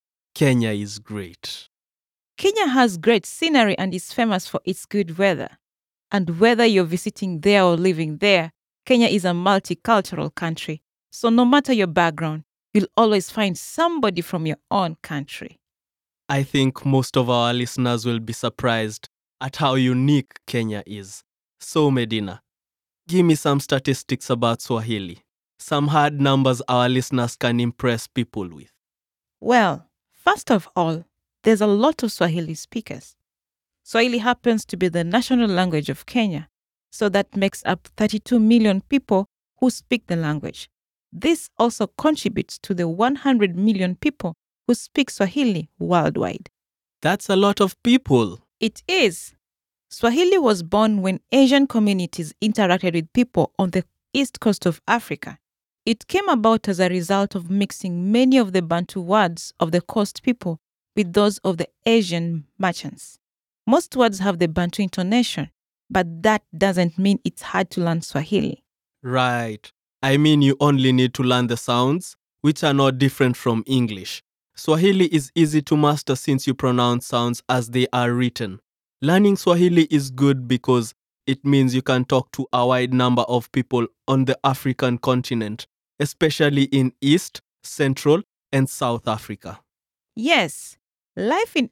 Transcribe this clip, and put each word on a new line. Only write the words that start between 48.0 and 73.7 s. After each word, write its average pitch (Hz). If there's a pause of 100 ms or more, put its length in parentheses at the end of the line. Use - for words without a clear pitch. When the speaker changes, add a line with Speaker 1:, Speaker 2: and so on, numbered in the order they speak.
Speaker 2:
It -
is. 277 (560)
Swahili 349
was 220
born 208
when 190 (120)
Asian 269
communities 190
interacted 190
with 165
people -
on 185
the 180 (300)
east 269
coast 208
of 170
Africa. - (460)
It 220
came 392
about 226
as 185
a 185
result 185
of 175
mixing 190
many 262
of 190
the 185
Bantu 170
words 180
of 160
the 175
coast -
people 185 (360)
with 185
those 208
of 180
the - (160)
Asian 170 (120)
merchants. - (480)
Most 240
words 233
have 190
the 175
Bantu 175
intonation, 185 (400)
but 165
that 214 (140)
doesn't 180
mean 196
it's -
hard 185
to 180
learn 165
Swahili. - (380)
Speaker 1:
Right. 123 (320)
I 135
mean, 151
you 135
only 135
need 127
to -
learn 123
the 117
sounds, 131 (240)
which 151
are 147
not 139
different 131
from 113
English. 113 (320)